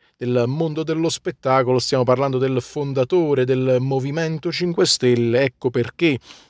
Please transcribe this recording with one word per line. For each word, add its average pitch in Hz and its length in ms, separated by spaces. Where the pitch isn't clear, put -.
del 123 320
mondo 156 360
dello 160 260
spettacolo, 131 680
stiamo 127 280
parlando 131 320
del 131 240
fondatore 139 800
del 131 380
Movimento 143 680
Cinque 170 360
Stelle. 120 560
Ecco 131 280
perché 127 480